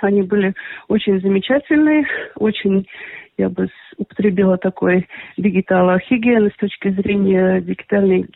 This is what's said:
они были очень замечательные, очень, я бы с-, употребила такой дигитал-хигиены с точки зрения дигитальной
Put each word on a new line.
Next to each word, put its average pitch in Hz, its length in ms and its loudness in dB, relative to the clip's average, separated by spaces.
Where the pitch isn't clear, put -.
они 202 180 2
были 190 320 0
очень 202 300 0
замечательные, 285 840 2
очень, 196 500 0
я 190 100 0
бы 185 200 -4
с-, - 280 -20
употребила 190 640 0
такой 185 500 -2
дигитал-хигиены 190 1120 2
с - 80 -12
точки 202 320 -4
зрения 190 720 0
дигитальной 185 720 0